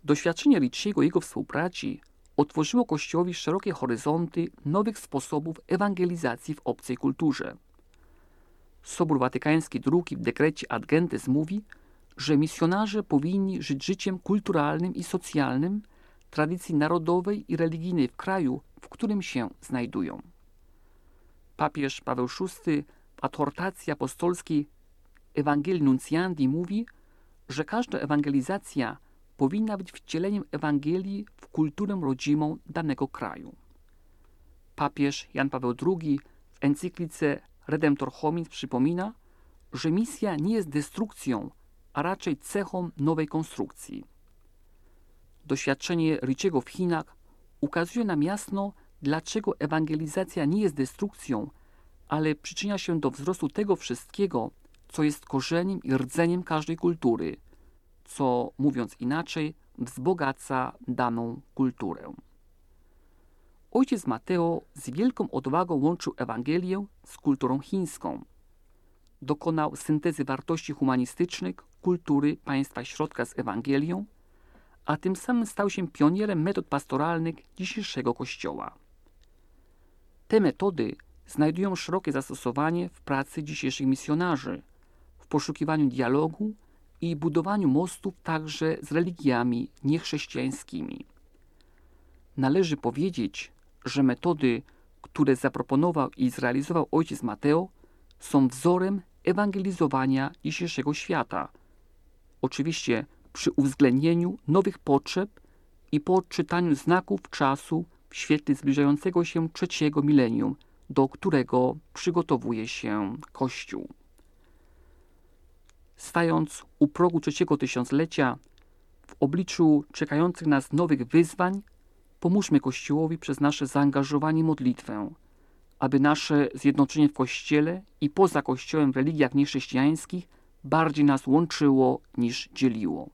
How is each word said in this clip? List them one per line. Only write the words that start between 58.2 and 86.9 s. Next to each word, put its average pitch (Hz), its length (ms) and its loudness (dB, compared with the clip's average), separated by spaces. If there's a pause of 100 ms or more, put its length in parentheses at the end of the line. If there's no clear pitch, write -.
mówiąc 131 420 0
inaczej, 156 540 -4 (240)
wzbogaca 135 920 -2 (160)
daną 120 520 -2 (140)
kulturę. 123 600 -4 (1600)
Ojciec 240 360 0
Mateo 170 560 0 (120)
z - 160 -12
wielką 220 400 0
odwagą 160 440 -2
łączył 147 420 0
Ewangelię 160 720 -4 (200)
z - 100 -20
kulturą 135 440 0
chińską. 156 640 -6 (1000)
Dokonał 151 540 -2
syntezy 151 480 -2
wartości 151 480 -4
humanistycznych 139 840 -2 (260)
kultury 151 560 2
państwa 135 480 -4
środka 151 400 -4
z - 140 -8
Ewangelią, 139 680 -2 (800)
a 151 120 0
tym 190 200 -2
samym 233 300 -2
stał 202 240 -2
się 185 180 -4
pionierem 180 540 2
metod 185 240 -2
pastoralnych 160 680 -2 (220)
dzisiejszego 180 580 -4
Kościoła. - 600 -8 (1500)
Te 220 120 6
metody 151 560 0 (300)
znajdują 170 500 0
szerokie 170 360 -4
zastosowanie 151 760 -2
w - 120 -18
pracy 143 420 -4
dzisiejszych 143 440 -4
misjonarzy, 143 760 -2 (560)
w - 80 -20
poszukiwaniu 151 600 0
dialogu 147 680 0 (460)